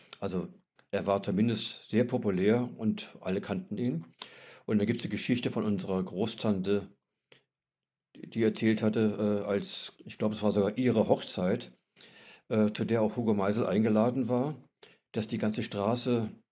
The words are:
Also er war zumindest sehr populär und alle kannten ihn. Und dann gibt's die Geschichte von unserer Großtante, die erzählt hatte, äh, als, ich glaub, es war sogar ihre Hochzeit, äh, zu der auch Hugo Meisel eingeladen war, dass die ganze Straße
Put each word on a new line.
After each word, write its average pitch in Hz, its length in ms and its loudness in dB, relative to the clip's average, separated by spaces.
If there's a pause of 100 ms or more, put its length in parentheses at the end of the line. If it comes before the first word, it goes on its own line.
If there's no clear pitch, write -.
(200)
Also 92 280 -6 (420)
er 98 160 -4
war 98 160 2
zumindest 107 720 -2
sehr 117 140 4
populär 113 640 2 (100)
und - 320 -2 (120)
alle 95 180 -2
kannten 101 380 -6
ihn. 135 260 -2 (600)
Und 107 140 2
dann 101 80 4
gibt's - 160 0
die - 60 -6
Geschichte 117 420 -2
von 113 120 -2
unserer 95 380 0
Großtante, 101 840 -2 (1300)
die - 260 -6
erzählt 110 400 2
hatte, 107 600 2
äh, - 40 -6
als, - 460 -4 (120)
ich - 120 -14
glaub, 110 140 0
es 107 100 -6
war 104 100 4
sogar 101 240 2
ihre 113 320 4
Hochzeit, 98 640 0 (800)
äh, 107 220 4
zu 110 140 -4
der 113 160 2
auch 107 140 0
Hugo 113 180 0
Meisel 104 320 2
eingeladen 110 640 2
war, 127 280 0 (560)
dass 110 160 -4
die 117 100 -4
ganze 107 260 -2
Straße 113 640 0 (220)